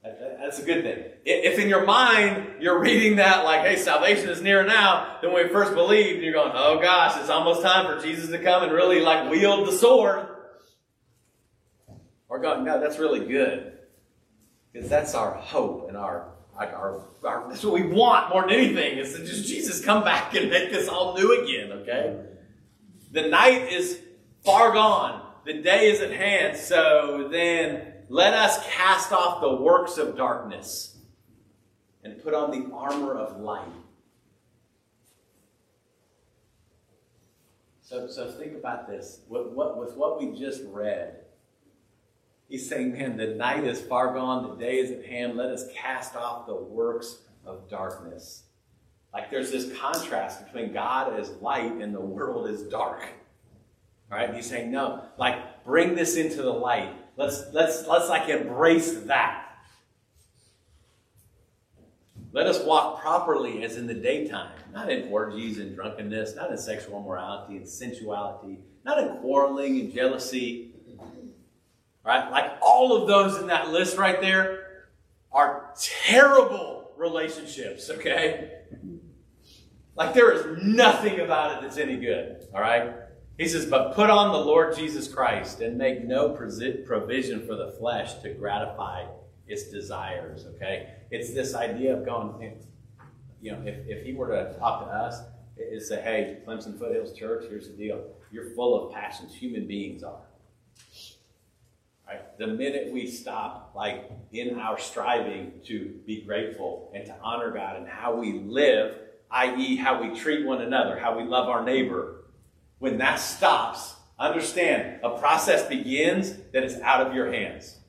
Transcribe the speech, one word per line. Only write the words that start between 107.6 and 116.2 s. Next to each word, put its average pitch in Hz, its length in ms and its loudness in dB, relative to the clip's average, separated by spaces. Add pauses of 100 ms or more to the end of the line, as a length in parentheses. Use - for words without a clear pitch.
and 90 120 -14
how 113 280 -6
we 110 180 -6
live, 110 640 2 (320)
i 127 260 0
e 131 200 0
how 127 260 0
we 113 180 -6
treat 147 240 -2
one 127 160 -2
another, 120 380 0
how 117 180 -2
we 117 80 -6
love 123 240 0
our 113 160 -2
neighbor, 117 520 -2 (640)
when 127 180 -2
that 139 200 0
stops, - 760 0 (240)
understand 156 840 -2
a - 160 -4
process 156 480 2
begins 143 640 0 (180)